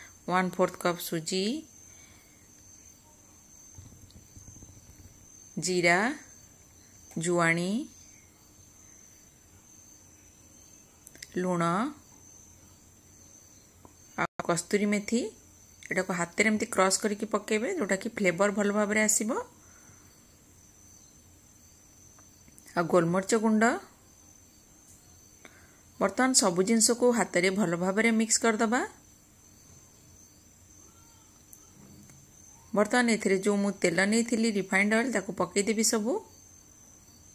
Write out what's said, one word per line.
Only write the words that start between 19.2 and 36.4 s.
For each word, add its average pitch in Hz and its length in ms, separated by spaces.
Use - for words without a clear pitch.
ଆଉ 175 60
ଗୋଲମରିଚ 175 520
ଗୁଣ୍ଡ। 220 280
ବର୍ତ୍ତମାନ 247 340
ସବୁ 190 300
ଜିନିଷକୁ 226 480
ହାତରେ 196 380
ଭଲ 190 260
ଭାବରେ 196 360
ମିକ୍ସ 220 280
କରିଦେବା। 226 420
ବର୍ତ୍ତମାନ 294 340
ଏଥିରେ 208 280
ଯୋଉ 202 200
ମୁଁ 202 140
ତେଲ 175 340
ନେଇଥିଲି, 226 460
ରିଫାଇଣ୍ଡ 196 420
ଅଏଲ, 233 180
ତାକୁ 196 220
ପକେଇଦେବି 202 500
ସବୁ। 220 300